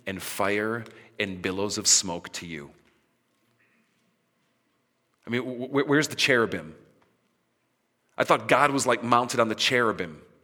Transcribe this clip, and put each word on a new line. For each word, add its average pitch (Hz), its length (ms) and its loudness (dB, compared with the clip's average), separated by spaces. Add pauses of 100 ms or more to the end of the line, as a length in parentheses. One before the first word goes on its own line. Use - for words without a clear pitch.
and 95 160 -8
fire 107 640 -2 (360)
and 95 200 -6
billows 98 380 -4
of 101 80 -6
smoke - 460 0
to - 140 -12
you? 76 260 -12 (2500)
I - 60 -12
mean, 123 120 -2
wh-, 123 260 -8
wh-, 139 200 0
where's 147 200 4
the - 80 -12
cherubim? 92 580 2 (1400)
I 131 60 0
thought 117 240 2
God 139 240 6
was, 135 120 0
like, 120 200 0
mounted 123 340 2
on 113 100 4
the 107 60 -2
cherubim, 98 680 -2 (220)